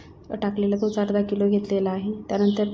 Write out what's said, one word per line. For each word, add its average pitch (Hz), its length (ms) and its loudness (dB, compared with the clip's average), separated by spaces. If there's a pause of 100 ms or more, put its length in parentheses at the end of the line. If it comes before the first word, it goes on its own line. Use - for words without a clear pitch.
(420)
टाकलेला 202 340 0
तोच 214 240 -2
अर्धा 202 220 0
किलो 202 280 2
घेतलेला 202 400 0
आहे. 190 220 -4 (180)
त्यानंतर 202 440 2